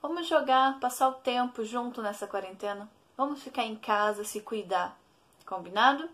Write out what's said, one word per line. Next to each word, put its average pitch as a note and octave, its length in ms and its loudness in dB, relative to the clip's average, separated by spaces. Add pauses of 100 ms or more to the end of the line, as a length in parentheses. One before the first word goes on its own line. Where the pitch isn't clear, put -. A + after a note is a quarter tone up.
vamos E4+ 260 -4
jogar, C4+ 540 4
passar B3+ 260 2
o C4 60 2
tempo B3 500 -2
junto A#3+ 380 -6
nessa G#3 260 -6
quarentena. G3+ 640 -6 (260)
Vamos C#4 260 -2
ficar B3+ 220 -4
em A3 140 -6
casa, G#3 480 2
se G#3+ 160 -8
cuidar. F#3 580 -4 (460)
Combinado? A3 680 2